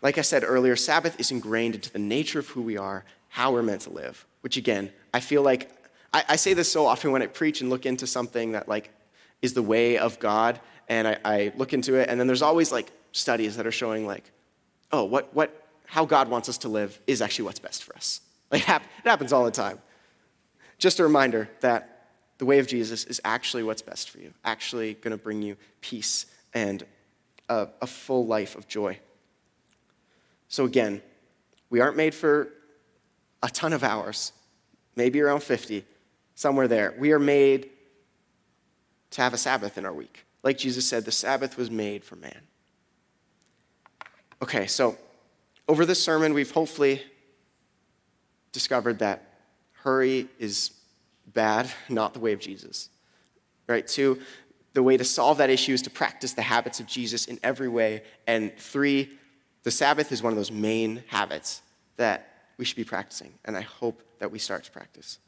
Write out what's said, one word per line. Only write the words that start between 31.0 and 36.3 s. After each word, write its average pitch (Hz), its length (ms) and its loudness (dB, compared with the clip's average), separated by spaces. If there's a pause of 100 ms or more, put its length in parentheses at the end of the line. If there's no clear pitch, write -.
we 120 100 2
aren't 131 160 4
made 156 180 2
for 147 360 2 (920)
a 123 80 -2
ton - 220 -2
of 143 120 0
hours, 107 500 -4 (640)
maybe 127 240 2
around 143 220 2
fifty, 107 420 -4 (500)